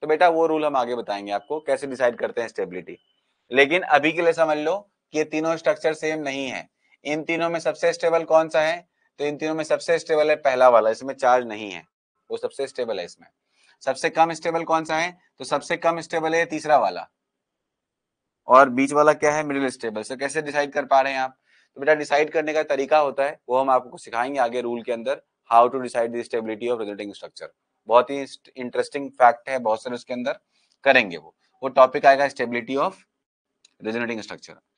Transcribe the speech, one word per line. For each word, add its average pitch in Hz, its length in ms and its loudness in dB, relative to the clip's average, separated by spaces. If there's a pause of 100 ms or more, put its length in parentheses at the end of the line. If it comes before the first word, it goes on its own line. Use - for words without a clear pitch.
तो 151 40 -8
बेटा 156 220 4
वो 165 180 2
रूल 156 180 0
हम 147 120 -2
आगे 123 180 -2
बताएंगे 101 360 -8
आपको 123 280 -6
कैसे 139 280 -4
डिसाइड 123 320 0
करते 117 220 -6
हैं 113 60 -6
स्टेबिलिटी, 90 500 -10 (540)
लेकिन 139 300 2
अभी 147 300 2
के 165 100 -4
लिए 170 120 2
समझ 156 240 0
लो 156 200 -2 (360)
कि 151 40 -4
ये 156 80 0
तीनों 156 320 -2
स्ट्रक्चर 156 360 -2
सेम 156 260 -6
नहीं 139 280 -6
है। 101 200 -10 (380)
इन 151 180 -4
तीनों 165 260 -2
में 170 100 -4
सबसे 165 340 -2
स्टेबल 165 320 0
कौन 160 240 4
सा 160 120 0
है? 165 260 -2 (320)
तो 143 60 -4
इन 147 120 -4
तीनों 156 180 -4
में 160 80 -6
सबसे 151 360 -2
स्टेबल 151 300 0
है 151 80 4
पहला 127 320 4
वाला, 110 200 6
इसमें 131 260 -4
चार्ज 127 320 2
नहीं 107 240 -8
है, 85 120 -12 (460)
वो 113 80 -8
सबसे 127 300 -8
स्टेबल 113 320 -6
है। 90 60 -8
इसमें - 220 -20 (560)
सबसे 135 260 -2
कम 165 240 2
स्टेबल 165 300 -4
कौन 160 220 -2
सा 160 120 -4
है? 175 200 -4 (220)
तो 131 60 -14
सबसे 147 320 -2
कम 165 240 0
स्टेबल 160 340 -2
है 165 120 2
तीसरा 151 300 0
वाला, 90 300 -2 (1400)
और 135 240 8
बीच 135 220 -2
वाला 147 200 6
क्या 147 200 2
है? 156 100 -2
मिडिल 139 260 -2
स्टेबल। 110 340 -8
सर 131 120 -10
कैसे 139 260 -6
डिसाइड 143 320 -4
कर 143 120 -4
पा 131 160 4
रहे 135 120 0
हैं 135 60 -4
आप? 131 180 -6 (400)
तो 135 40 -10
बेटा 147 140 4
डिसाइड 151 360 0
करने 156 220 -2
का 156 120 0
तरीका 143 320 0
होता 139 260 0
है, 151 160 -4 (100)
वो 123 100 2
हम 135 100 0
आपको 127 280 0
सिखाएंगे 123 420 -6
आगे 120 220 0
रूल 120 220 -6
के 123 80 -6
अंदर, 117 300 -4 (280)
how 120 160 8
to 127 160 -2
decide 117 320 -2
the 117 100 -6
stability 113 460 -6
of 120 100 -2
resulting 104 360 -8
structure। - 320 -18 (420)
बहुत 120 200 6
ही 139 160 -6 (320)
इंटरेस्टिंग 127 540 -6
फैक्ट 120 380 2
है, 135 100 -2
बहुत 110 240 -2
सारे 123 120 -8
उसके 123 180 -10
अंदर 123 260 -6 (460)
करेंगे, 117 320 2
वो, 78 180 -18 (280)
वो 135 80 -2
टॉपिक 135 340 6
आएगा 139 220 6
stability 120 520 -4
of 185 140 -2 (920)
resonating 113 380 -6
structure, 87 320 -16 (220)